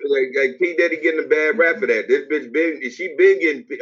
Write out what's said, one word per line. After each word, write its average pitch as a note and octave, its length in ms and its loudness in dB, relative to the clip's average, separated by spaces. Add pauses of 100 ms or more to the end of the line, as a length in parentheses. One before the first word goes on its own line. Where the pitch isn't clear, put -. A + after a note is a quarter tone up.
like, C3+ 200 2 (100)
like, C3 220 0
P F3 180 -2
Diddy E3 240 0
getting D#3 240 0
a - 20 -10
bad D3+ 300 2
rap E3 220 2
for - 80 0
that. G#2+ 200 0
This C#3+ 200 2
bitch C3+ 260 -4
been, D3+ 380 -2
she E3 260 -10
been F#3+ 220 6
getting, C#3+ 260 -2 (160)